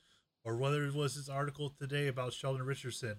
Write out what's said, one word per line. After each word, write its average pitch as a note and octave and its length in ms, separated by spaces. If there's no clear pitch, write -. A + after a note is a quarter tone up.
or A#2 100
whether C#3+ 320
it C#3+ 80
was D3 220
his C#3 120
article C#3+ 400
today C#3+ 380
about B2+ 260
Sheldon C3 320
Richardson, B2 540